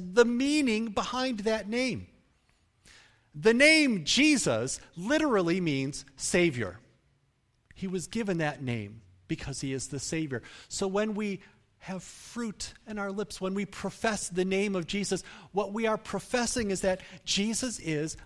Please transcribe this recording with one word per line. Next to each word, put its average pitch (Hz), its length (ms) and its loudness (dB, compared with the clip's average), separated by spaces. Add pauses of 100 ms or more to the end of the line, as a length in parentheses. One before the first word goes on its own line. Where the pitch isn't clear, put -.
the 185 240 4
meaning 240 640 2
behind 233 540 -2
that 214 280 -2
name. 220 380 -2 (1300)
The 175 180 6
name 277 500 6
Jesus 160 760 4 (160)
literally 196 640 2
means 139 420 -2 (120)
Savior. 123 640 0 (960)
He - 100 -8
was 185 220 -4
given 202 320 -2
that 147 240 -2
name 113 380 -6 (260)
because - 340 -6
he 135 100 -4
is 131 180 -6
the 143 100 -6
Savior. 147 420 -4 (260)
So - 200 -4
when 208 260 0
we 196 280 -4 (360)
have 185 240 -10
fruit - 720 -10 (140)
in 214 100 -8
our 202 140 -4
lips, 196 280 -6
when 190 140 -2
we 202 140 -2
profess - 600 -4
the 180 140 0
name 190 320 2
of 170 120 -2
Jesus, 190 360 0 (280)
what 196 220 -2
we 226 120 0
are 220 100 2
professing 220 760 0
is 185 100 -2
that 185 200 2 (220)
Jesus 220 540 0
is 156 480 -2